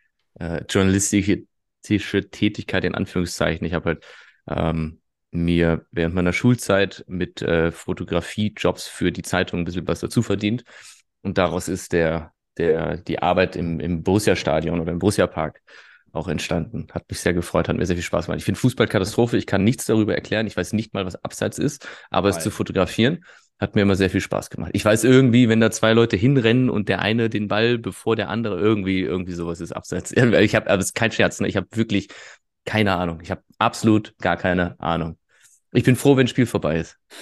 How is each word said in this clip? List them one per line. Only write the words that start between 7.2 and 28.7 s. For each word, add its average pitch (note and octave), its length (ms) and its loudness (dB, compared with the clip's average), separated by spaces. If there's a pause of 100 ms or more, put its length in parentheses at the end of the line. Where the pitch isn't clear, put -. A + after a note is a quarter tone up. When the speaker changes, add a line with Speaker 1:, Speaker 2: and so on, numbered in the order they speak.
Speaker 1:
äh, E2 280 2
Fotografiejobs - 1160 -4
für - 240 -2
die - 100 -8
Zeitung F2+ 380 -2
ein E2+ 40 -2
bisschen F2 220 -6
was F2 140 -4
dazu - 220 -2
verdient. G#2 420 -2 (580)
Und G2 160 -6
daraus F2 300 0
ist - 240 -6
der, D#2+ 400 0 (240)
der, D#2+ 400 0
die - 240 -8
Arbeit F2+ 340 2
im, E2+ 240 -4
im E2 240 -4
Borussia-Stadion E2+ 800 0
oder E2 120 -4
im F2 80 -4
Borussia-Park F2+ 600 0 (520)
auch E2 160 -6
entstanden. D#2+ 640 -4
Hat - 180 -8
mich F#2+ 100 -8
sehr F2 140 0
gefreut, E2+ 340 0
hat E2 80 0
mir E2+ 80 0
sehr F2 120 0
viel F2 60 -6
Spaß E2+ 220 -4
gemacht. E2 140 -4
Ich - 80 -8
find G2+ 100 -2
Fußball A#2+ 320 0
Katastrophe, A#2 480 0
ich G2+ 100 -2
kann F#2+ 180 0
nichts B2+ 200 0
darüber G#2+ 300 2
erklären, A2 320 -4
ich G2 100 -8
weiß F#2 160 -4
nicht - 220 -6
mal, G2+ 100 -2
was F2+ 180 -10
Abseits - 360 -6
ist, - 280 -4 (240)
aber F#2+ 200 2
es F2 60 0
Speaker 2:
Geil. E2 80 -8
Speaker 1:
zu G#2+ 60 -2
fotografieren A2 720 0 (360)
hat G2+ 140 -4
mir G#2+ 80 4
immer G2 140 4
sehr F#2+ 120 2
viel F#2+ 120 0
Spaß - 300 -4
gemacht. - 220 -10
Ich - 120 -2
weiß G#2+ 200 4
irgendwie, B2+ 440 6
wenn A2+ 120 4
da A2+ 120 4
zwei A2 200 2
Leute A#2 240 4
hinrennen B2 540 4
und G2 180 -2
der F#2+ 120 0
eine A2+ 280 0
den G#2+ 200 -4
Ball, A2+ 280 2
bevor A2+ 400 -2
der G2 140 -4
andere G#2+ 280 -4
irgendwie, F#2+ 440 2